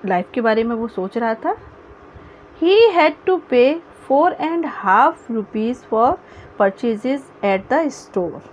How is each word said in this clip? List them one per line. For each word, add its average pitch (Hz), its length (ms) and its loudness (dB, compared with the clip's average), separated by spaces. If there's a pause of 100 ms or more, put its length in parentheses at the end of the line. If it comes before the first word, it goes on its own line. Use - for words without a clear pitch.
लाइफ 185 280 -4
के 247 80 -4
बारे 226 220 0
में 233 120 -4
वो 226 120 -6
सोच 190 300 -8
रहा 226 160 -2
था। 320 220 -6 (1080)
He 415 340 6
had 311 140 4 (180)
to 370 100 0 (140)
pay 262 260 4 (320)
four 302 260 2
and 330 260 -4
half 240 500 2 (180)
rupees 220 440 -4
for 240 420 0 (440)
purchases 226 580 -4 (240)
at 196 160 0 (120)
the 302 180 0
store। 175 500 -8 (140)